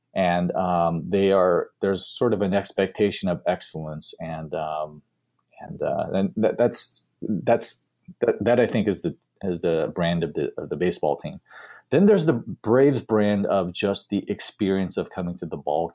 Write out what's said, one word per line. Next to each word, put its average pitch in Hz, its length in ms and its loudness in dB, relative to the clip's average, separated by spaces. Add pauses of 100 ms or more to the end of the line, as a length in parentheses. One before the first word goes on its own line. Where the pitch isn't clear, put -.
(160)
and, 87 360 2
um, 85 560 0
they 98 240 4
are, 90 380 4 (120)
there's 98 240 -2
sort 120 280 0
of 101 100 0
an 95 100 0
expectation 98 760 0
of 87 180 -2
excellence, 78 720 -6
and, 80 340 -10
um, 78 480 -6 (580)
and, - 220 -10
uh, 76 320 -2
and 98 240 0
that, 107 200 0
that's, - 480 -2 (160)
that's, 113 580 -2 (400)
that, 117 240 2
that 120 160 4
I 117 80 6
think 110 200 0
is 98 140 -2
the, 78 140 -4 (280)
is 90 180 -4
the 80 340 0
brand 85 280 0
of 76 120 -4
the, 76 220 -2
of 76 120 -10
the 78 60 -4
baseball 78 420 0
team. 95 220 -12 (500)
Then 165 160 6
there's 196 220 6
the 160 60 4
Braves 123 680 2
brand 104 460 2
of 90 260 0
just - 360 -2
the 101 200 -2
experience 98 680 -2
of 90 120 -4
coming 87 280 -6
to 87 100 -10
the 80 100 -8
ball 76 380 -2